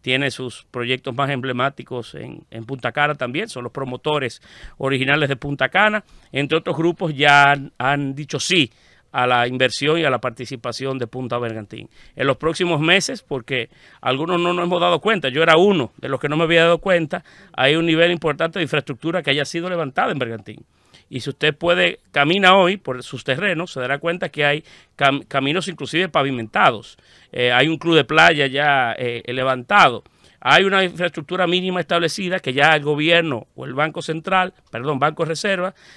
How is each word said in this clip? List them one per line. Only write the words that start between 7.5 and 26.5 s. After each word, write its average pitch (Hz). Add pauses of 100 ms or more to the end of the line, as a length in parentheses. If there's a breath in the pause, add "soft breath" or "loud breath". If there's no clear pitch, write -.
han, 139
han 135
dicho 147
sí 165 (400 soft breath)
a 127
la 123
inversión 131
y 165
a 139
la 123
participación 127
de 123
Punta 123
Bergantín. 110 (240 soft breath)
En 135
los 131
próximos 165
meses, 185
porque 127 (320 soft breath)
algunos 156
no 175
nos 175
hemos 175
dado 175
cuenta, 190
yo 139
era 165
uno 175
de 131
los 135
que 147
no 151
me 165
había 165
dado 170
cuenta, 175 (280 loud breath)
hay 135
un 165
nivel 165
importante 165
de 170
infraestructura 156
que 143
haya 143
sido 170
levantada 175
en 147
Bergantín. 113 (440 soft breath)
Y 127
si 139
usted 151
puede, 175 (140)
camina 185
hoy 190
por 127
sus -
terrenos, 170
se 135
dará 135
cuenta 170
que 147
hay 147 (320 soft breath)
cam-, 139
caminos 143
inclusive 165
pavimentados. 135 (360 soft breath)